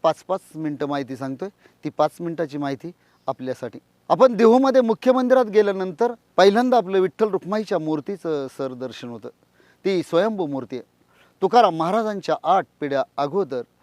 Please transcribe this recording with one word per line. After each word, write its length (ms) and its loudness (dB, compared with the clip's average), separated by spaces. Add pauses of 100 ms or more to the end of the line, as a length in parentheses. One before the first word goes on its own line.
पाच, 140 2 (120)
पाच 120 -4 (160)
मिनटं 300 -6
माहिती 300 -6
सांगतोय. 340 -10 (340)
ती 60 -8
पाच 300 0
मिनिटाची 380 -8
माहिती 340 -8 (360)
आपल्यासाठी. 520 -8 (300)
आपण 240 6
देहूमध्ये 480 6
मुख्य 300 2
मंदिरात 340 4
गेल्यानंतर 640 0 (260)
पहिल्यांदा 400 4
आपलं 220 0
विठ्ठल 300 0
रुक्माईच्या 500 -4
मूर्तीचं 680 -4 (100)
सर 160 -6
दर्शन 360 -12
होतं. 200 -14 (560)
ती 180 0
स्वयंभू 440 0
मूर्ती 280 -8
आहे. 100 -12 (560)
तुकाराम 340 4
महाराजांच्या 680 -2
आठ 220 2 (140)
पिढ्या 240 -2 (140)
अगोदर 440 -4 (220)